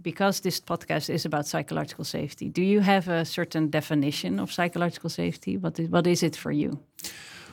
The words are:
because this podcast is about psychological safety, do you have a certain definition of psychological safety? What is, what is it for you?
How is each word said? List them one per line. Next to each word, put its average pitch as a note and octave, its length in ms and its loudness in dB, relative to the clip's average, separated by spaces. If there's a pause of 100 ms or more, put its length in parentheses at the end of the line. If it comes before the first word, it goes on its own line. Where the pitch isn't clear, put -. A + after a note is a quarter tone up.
because F#3+ 400 0
this - 200 -2
podcast - 500 -4
is E3 160 -2
about D3+ 200 -2
psychological D#3 580 -4
safety, D3 440 -6
do - 140 0
you G3+ 180 6
have G3 260 6
a E3 180 2
certain D#3+ 440 0
definition D3+ 720 0
of F#3+ 100 -4
psychological E3+ 600 0
safety? F3 480 -4
What E3 200 -4
is, E3 120 -2
what E3+ 160 4
is F3 160 4
it E3 140 0
for - 160 -4
you? D3 280 -2 (720)